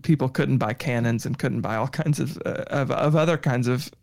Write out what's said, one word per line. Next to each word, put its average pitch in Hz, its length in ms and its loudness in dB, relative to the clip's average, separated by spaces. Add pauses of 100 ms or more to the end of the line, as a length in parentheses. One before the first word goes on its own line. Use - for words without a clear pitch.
people 135 260 2
couldn't 135 300 2
buy 110 160 0
cannons 117 500 -2
and - 140 -4
couldn't 123 240 -2
buy 110 140 -2
all 117 120 0
kinds 151 320 0
of, 135 240 -4
uh, - 240 -4
of, 135 220 0
of 151 260 2
other 160 220 4
kinds 123 280 0
of 123 240 -2 (120)